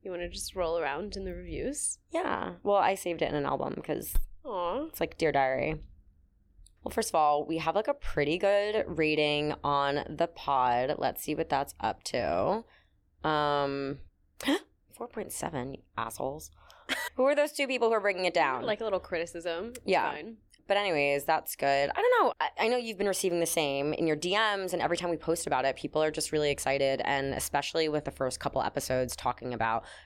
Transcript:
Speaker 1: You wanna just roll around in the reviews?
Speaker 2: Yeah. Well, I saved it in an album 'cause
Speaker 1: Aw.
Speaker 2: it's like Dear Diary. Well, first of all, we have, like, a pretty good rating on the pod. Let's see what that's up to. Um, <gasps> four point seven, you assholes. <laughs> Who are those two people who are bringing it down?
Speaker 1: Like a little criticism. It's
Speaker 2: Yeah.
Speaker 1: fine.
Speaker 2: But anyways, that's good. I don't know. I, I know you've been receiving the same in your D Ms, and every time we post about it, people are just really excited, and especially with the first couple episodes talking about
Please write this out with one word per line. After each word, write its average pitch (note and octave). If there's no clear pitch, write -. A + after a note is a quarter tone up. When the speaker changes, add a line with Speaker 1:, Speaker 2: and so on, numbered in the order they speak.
Speaker 1:
You F#3+
wanna F3
just -
roll E3+
around E3
in G3
the F3+
reviews? F3+
Speaker 2:
Yeah. D#4+
Well, G3+
I F#3+
saved E3+
it D#3
in -
an C#3+
album C#3
'cause -
Speaker 1:
Aw. G#3
Speaker 2:
it's -
like E3
Dear D#3+
Diary. C#3
Well, -
first A3+
of -
all, D3
we E3
have, D#3+
like, A3
a C#4+
pretty D3+
good G3+
rating D3+
on C#3+
the D#3+
pod. B2+
Let's -
see D3+
what D#3+
that's C#3
up G#2
to. A#2
Um, C#3+
<gasps> -
four A#3+
point -
seven, C#3
you -
assholes. C3
<laughs> -
Who B3+
are C#4+
those D4
two C#4
people A#3
who A3+
are G#3+
bringing F#3
it E3+
down? C#3
Speaker 1:
Like G#3+
a -
little G3
criticism. E3+
It's -
Speaker 2:
Yeah. E3+
Speaker 1:
fine. G3+
Speaker 2:
But G3+
anyways, C#3+
that's -
good. C#3
I -
don't A#4+
know. A#3+
I, D#3
I -
know B3
you've A3+
been G3+
receiving F#3
the E3
same C#3+
in E3
your D#3
D F3
Ms, G3+
and F3+
every D#3
time F3
we E3
post E3
about C3
it, C3+
people -
are D#3
just D3+
really D3+
excited, C3+
and C#3
especially -
with D3
the C#3
first C3
couple C3+
episodes B2+
talking B2
about A2+